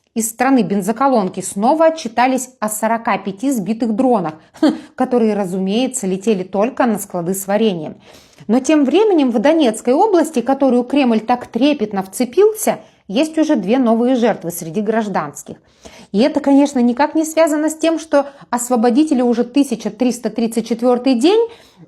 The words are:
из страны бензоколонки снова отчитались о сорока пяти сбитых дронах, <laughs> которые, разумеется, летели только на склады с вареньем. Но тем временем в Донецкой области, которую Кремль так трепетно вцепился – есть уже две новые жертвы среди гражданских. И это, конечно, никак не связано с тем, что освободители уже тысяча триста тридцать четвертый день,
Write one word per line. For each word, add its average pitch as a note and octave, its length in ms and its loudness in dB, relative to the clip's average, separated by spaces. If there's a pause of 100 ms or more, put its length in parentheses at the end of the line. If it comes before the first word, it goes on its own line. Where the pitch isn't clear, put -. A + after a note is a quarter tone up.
(140)
из A3 160 -4
страны C4 320 2
бензоколонки G#3 800 0
снова D4 460 0
отчитались C4 640 -2 (100)
о G#3+ 100 -4
сорока A3 480 -2
пяти G3 340 -6
сбитых A3+ 420 -2
дронах, G3+ 420 0 (260)
<laughs> - 340 0
которые, A#3+ 380 0
разумеется, G3+ 720 -2
летели F#3+ 360 -2
только A3+ 420 -2
на A3+ 140 0
склады F3 340 -6
с F#3+ 140 -8
вареньем. G3 480 -2 (520)
Но A3+ 120 2
тем D4 260 2
временем D#4+ 460 2
в A3+ 80 -2
Донецкой C#4 560 2
области, E4+ 460 2
которую C4 420 2
Кремль B3 360 2
так B3 280 -2
трепетно G#3+ 560 -2
вцепился – B3+ 760 0 (300)
есть D4 280 -2
уже D4+ 180 2
две A3 240 0
новые A#3+ 360 2
жертвы G3 360 0
среди E3 300 -6
гражданских. G3+ 760 -4 (540)
И F#3+ 80 0
это, C#4+ 200 2
конечно, C#4 400 2
никак B3 360 0
не D#4+ 100 0
связано D#4 440 0
с D#4 80 -6
тем, D#4+ 220 0
что C#4+ 280 0 (220)
освободители B3 720 0
уже A#3+ 220 0
тысяча A#3+ 460 -2
триста A3+ 400 -2
тридцать A#3 380 -4
четвертый B3 480 0
день, G#4 340 2 (380)